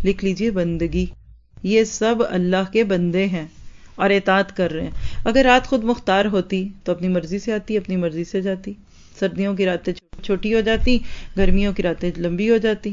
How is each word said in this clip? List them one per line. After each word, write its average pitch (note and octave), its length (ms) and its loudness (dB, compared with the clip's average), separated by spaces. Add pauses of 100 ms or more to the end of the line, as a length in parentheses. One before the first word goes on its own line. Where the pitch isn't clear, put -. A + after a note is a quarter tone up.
لکھ G3 200 0
لیجئے، G3 260 0
بندگی۔ E3+ 560 -2 (560)
یہ A3 220 4
سب A3 300 0 (160)
اللہ F#3 420 0
کے A3+ 120 4
بندے F#3 420 0
ہیں E3+ 200 -4 (480)
اور G3 160 0
اطاعت G3 460 2
کر F3 160 0
رہے D#3+ 120 -6
ہیں۔ D#3+ 60 -8 (340)
اگر B3 200 4
رات B3+ 220 6
خود A#3 180 0
مختار G#3 400 0
ہوتی F#3+ 440 -2 (160)
تو F3+ 80 -2
اپنی F3 160 -2
مرضی F3+ 300 -2
سے A3 140 -4
آتی، G#3+ 240 -4
اپنی F#3+ 200 -2
مرضی E3+ 280 -2
سے F#3+ 180 -4
جاتی۔ F#3+ 300 -6 (480)
سردیوں G3 340 -2
کی F#3+ 120 0
راتیں F3+ 260 -2
چھو-، - 320 -14
چھوٹی G#3 300 -2
ہو A3+ 60 4
جاتی، A3 380 4 (380)
گرمیوں G3 360 6
کی F#3+ 100 -2
راتیں F3 340 0
لمبی F3 340 -2
ہو A3+ 60 6
جاتی۔ G#3+ 360 -2